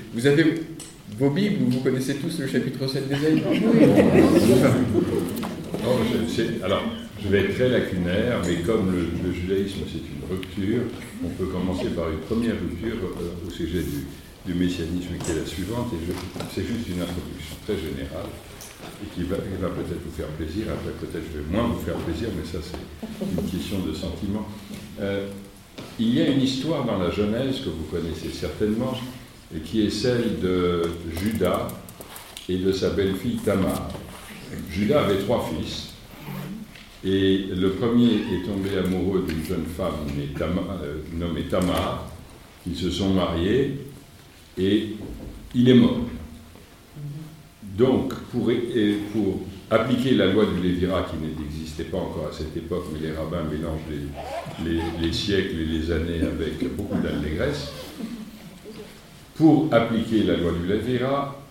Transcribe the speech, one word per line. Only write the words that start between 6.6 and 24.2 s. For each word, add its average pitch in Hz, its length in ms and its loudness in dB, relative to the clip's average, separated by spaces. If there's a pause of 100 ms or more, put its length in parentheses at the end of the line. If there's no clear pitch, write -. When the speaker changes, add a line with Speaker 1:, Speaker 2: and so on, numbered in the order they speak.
Speaker 2:
alors, 95 200 2 (380)
je 98 60 -4
vais 98 140 6
être 95 140 0
très 127 120 4
lacunaire, 101 800 2
mais 82 180 0
comme 101 280 2
le, 90 80 2 (260)
le 87 80 0
judaïsme, 95 560 -2
c'est 110 80 -6
une - 320 -10
rupture, 101 520 -2 (380)
on 85 60 -4
peut 90 200 -4
commencer 90 400 -2
par 85 220 -2
une 80 100 -4
première 113 360 0
rupture, 87 400 -4 (240)
euh, 85 260 -6
au 82 60 -8
sujet 85 280 -2
du, 71 280 -4 (400)
du 87 100 -2
messianisme, 87 640 -2
qui 71 120 -2
est 82 40 0
la 73 100 -2
suivante, 101 460 -4
et 85 160 -4
je, 87 60 -4 (420)
c'est 87 100 -2
juste - 220 -4
une 90 140 -2
introduction - 640 -8
très 98 80 -2
générale, 71 560 -6 (720)
et - 100 -10
qui 87 140 -4
va, - 80 0
qui 92 240 -4
va 90 80 -2
peut-être 82 320 -4
vous - 160 -10
faire 80 240 -6
plaisir, 87 320 -4
après 78 220 -6 (120)
peut-être 82 280 -8
je 76 60 -6
vais 73 120 -6
moins 117 160 2
vous - 160 -2
faire 101 120 -2
plaisir, 82 420 -4
mais 80 100 -6
ça 90 160 -6
c'est - 160 -10 (460)
une - 260 -2
question 95 280 -2
de 80 140 -2
sentiment. 95 540 -4 (540)